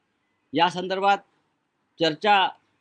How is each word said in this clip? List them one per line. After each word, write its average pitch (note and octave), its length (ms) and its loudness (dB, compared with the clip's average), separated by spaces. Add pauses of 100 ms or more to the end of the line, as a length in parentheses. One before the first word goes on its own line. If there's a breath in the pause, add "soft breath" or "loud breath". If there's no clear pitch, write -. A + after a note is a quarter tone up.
(540)
या E3 160 2
संदर्भात F#3 480 -2 (840)
चर्चा F3+ 480 0 (340)